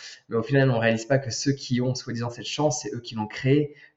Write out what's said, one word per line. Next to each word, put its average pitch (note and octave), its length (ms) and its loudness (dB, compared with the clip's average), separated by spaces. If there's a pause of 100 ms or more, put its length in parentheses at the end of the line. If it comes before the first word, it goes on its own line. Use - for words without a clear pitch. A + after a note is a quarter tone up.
(280)
Mais A#2 80 -2
au A2+ 60 0
final, C3+ 280 4
on A#2 80 2
réalise A2+ 280 2
pas C3+ 120 4
que A#2 120 -4
ceux C#3 220 0
qui C3 280 0
ont, B2+ 140 0
soi-disant, A#2+ 360 -6
cette A2 160 -12
chance, D3 360 0
c'est G#2 120 -8
eux A#2+ 60 -8
qui - 140 -14
l'ont A2 120 -4
créée. C#3+ 480 2 (220)